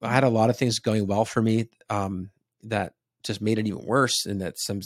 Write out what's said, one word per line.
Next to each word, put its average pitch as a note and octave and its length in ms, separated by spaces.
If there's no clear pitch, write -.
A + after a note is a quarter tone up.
I A#2 100
had C3 120
a B2+ 40
lot A2+ 220
of A#2 60
things A#2+ 220
going G#2+ 280
well G2+ 180
for - 180
me, A2+ 280
um, G2 400
that G#2 320
just G2+ 180
made G#2+ 180
it A2 80
even G2 180
worse C3 420
in G2+ 120
that F2+ 200
sen-, G2+ 280